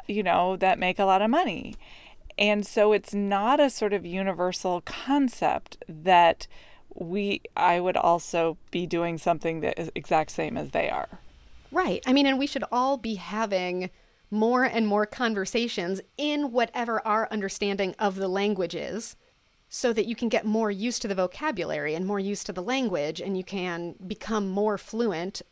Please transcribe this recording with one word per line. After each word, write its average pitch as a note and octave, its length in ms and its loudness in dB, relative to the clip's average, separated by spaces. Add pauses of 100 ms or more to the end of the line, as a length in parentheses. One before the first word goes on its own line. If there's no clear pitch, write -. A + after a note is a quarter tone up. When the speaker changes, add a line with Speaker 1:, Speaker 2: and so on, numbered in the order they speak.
Speaker 1:
you G#3 140 0
know, F#3 360 4
that F#3 200 4
make F3+ 220 0
a G3+ 60 4
lot F#3+ 180 6
of A3 80 4
money. C4+ 420 0 (640)
And G#3 280 2
so G#3+ 280 4
it's G3+ 180 0
not G3+ 480 2
a C#4 120 6
sort G#3 200 0
of F#3+ 140 -2
universal F3+ 760 -2
concept - 1040 0
that E3+ 580 6 (480)
we, G3+ 480 -4 (160)
I F3 220 4
would F3+ 180 0
also E3+ 600 2 (120)
be F3 160 -2
doing E3+ 320 -2
something E3 440 0
that - 180 -2
is D#3+ 160 -6
exact D#3 340 0
same D#3+ 280 -4
as D3+ 140 -6
they - 200 0
are. - 280 -8 (520)
Speaker 2:
Right. C#4 340 0
I B3+ 80 2
mean, C#4 140 4
and C4+ 100 2
we C4+ 80 0
should C#4 260 -4
all C4 260 2
be A3 180 -6
having F#3 760 -4 (400)
more A3+ 340 2
and A3+ 220 0
more G#3 220 2
conversations G#3 920 -2 (160)
in D4 340 -2
whatever A#3 540 -2
our A3 260 0
understanding G3 680 -2
of G3 180 0
the F#3+ 120 -2
language F#3+ 480 0
is, D#3+ 400 -8 (540)
so - 240 0
that G#3 120 0
you A3+ 100 -4
can A3+ 140 -2
get G#3+ 160 0
more A3 240 2
used G3+ 320 -4
to A#3 60 -6
the G3 80 -2
vocabulary E3+ 800 -2
and F3+ 100 -2
more G3+ 140 -2
used G3 260 -4
to G3 80 -8
the F3+ 80 -6
language, F3+ 580 -2
and G3 180 -4
you F3+ 60 -4
can F3 520 -6 (100)
become G3+ 420 -4
more G3+ 300 0
fluent. G3 640 -4 (100)